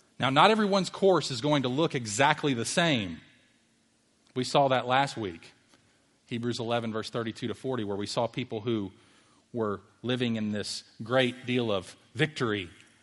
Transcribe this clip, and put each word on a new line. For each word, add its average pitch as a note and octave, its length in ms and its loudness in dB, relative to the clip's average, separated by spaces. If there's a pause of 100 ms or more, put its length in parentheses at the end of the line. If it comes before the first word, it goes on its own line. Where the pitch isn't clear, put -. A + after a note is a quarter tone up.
(200)
Now, B2+ 100 2
not E3 220 8
everyone's G3 380 2
course F3+ 420 4
is A#2 80 -8
going C#3+ 240 2
to B2+ 40 0
look D3 280 0
exactly C3+ 580 2
the A#2 100 -2
same. A2+ 560 0 (1160)
We B2+ 80 -2
saw C#3+ 240 4
that B2 180 0
last C3+ 300 2
week. F#2 360 -8 (760)
Hebrews A#2+ 340 -4
eleven, A#2 320 -2
verse A2 180 -6
thirty-two A2+ 380 -6
to G2+ 60 -6
forty, B2+ 280 -6
where G2+ 140 -4
we G2+ 100 -4
saw A#2 220 -2
people A#2+ 320 -8
who G#2 320 -2 (600)
were G#2 280 -4 (220)
living A#2+ 340 -2
in G#2+ 160 -4
this - 320 -6 (180)
great B2 420 0
deal A#2+ 280 0
of F#2+ 240 -4 (180)
victory, A2 560 -2 (320)